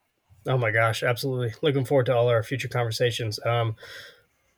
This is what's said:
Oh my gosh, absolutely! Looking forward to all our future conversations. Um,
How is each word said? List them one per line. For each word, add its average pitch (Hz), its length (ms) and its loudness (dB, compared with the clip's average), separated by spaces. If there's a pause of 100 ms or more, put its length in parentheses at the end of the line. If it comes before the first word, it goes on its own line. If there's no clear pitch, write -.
(460)
Oh 131 100 0
my 117 140 2
gosh, 113 320 2
absolutely! 123 500 -2 (100)
Looking 139 220 2
forward 131 220 2
to 127 80 2
all 120 140 4
our 117 140 4
future 120 260 -6
conversations. 117 760 -2
Um, 117 320 0 (800)